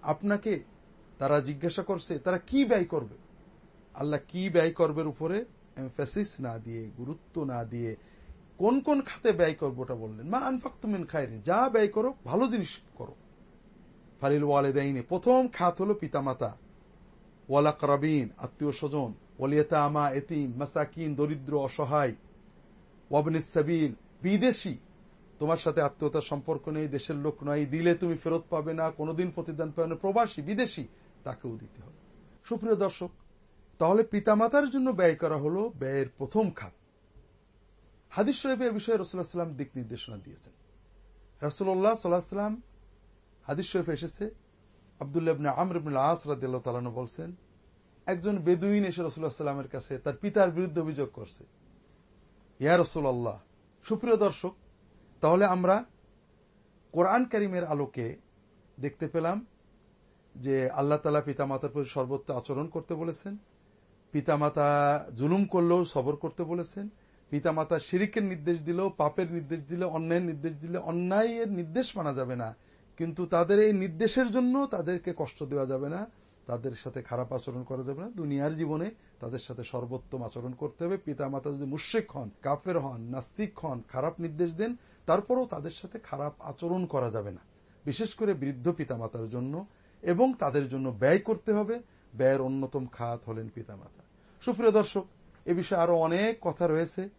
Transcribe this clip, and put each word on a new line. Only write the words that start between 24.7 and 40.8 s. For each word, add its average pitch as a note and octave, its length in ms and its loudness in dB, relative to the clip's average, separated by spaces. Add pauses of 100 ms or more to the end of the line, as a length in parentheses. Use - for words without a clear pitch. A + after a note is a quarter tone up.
তোমার E3 260 2
সাথে D#3 220 2
আত্মীয়তার D3 440 -2
সম্পর্ক D3 320 -4 (120)
নেই, D#3 200 -2
দেশের D3 300 -4
লোক D3+ 120 -2 (100)
নয়, D3 160 2 (100)
দিলে E3 180 4 (100)
তুমি E3+ 220 0
ফেরত E3 200 0 (100)
পাবে D#3 260 -2
না, D#3+ 60 2 (140)
কোনোদিন D#3+ 360 -2
প্রতিদান D#3+ 400 -6
পাবে E3 160 0
না, D#3+ 120 -4
প্রবাসী, G#3 360 2 (100)
বিদেশি, G#3 340 -2 (420)
তাকেও A#2+ 360 -10
দিতে - 240 -20
হবে। - 140 -20 (480)
সুপ্রিয় A3 360 2
দর্শক, F3+ 280 -4 (680)
তাহলে F#3 220 6 (100)
পিতামাতার A3 600 4
জন্য C4 140 2 (120)
ব্যয় E3 220 4
করা D#3 220 0
হলো E3+ 180 0 (200)
ব্যয়ের C3+ 280 0 (100)
প্রথম G#3 260 2 (140)
খাত। F#2 160 -12 (1400)
হাদিস A#3 300 2
শরীফে C4 280 0
এ A3 100 -2
বিষয়ে A3 180 0
রাসূলুল্লাহ F#3 300 -4
সাল্লাল্লাহু - 0 -
আলাইহি - 40 -18
ওয়াসাল্লাম E3+ 280 -4
দিক C3+ 100 -6 (100)
নির্দেশনা A#2 460 -10
দিয়েছেন। - 280 -20 (920)